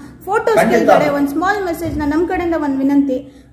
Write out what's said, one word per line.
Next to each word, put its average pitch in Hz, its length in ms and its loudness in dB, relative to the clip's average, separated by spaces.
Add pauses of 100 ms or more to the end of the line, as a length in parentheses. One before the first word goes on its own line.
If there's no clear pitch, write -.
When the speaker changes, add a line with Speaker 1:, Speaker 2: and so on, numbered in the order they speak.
(240)
Speaker 1:
photos 440 320 0
Speaker 2:
ಖಂಡಿತ. 277 200 2
Speaker 1:
ಕೆಳಗಡೆ, 294 320 4
ಒಂದು 285 200 0
small 381 360 -2
message 330 340 -6
ನ 302 80 -4
ನಮ್ 311 220 0
ಕಡೆಯಿಂದ 349 260 -2
ಒಂದು 285 240 -2
ವಿನಂತಿ, 269 760 0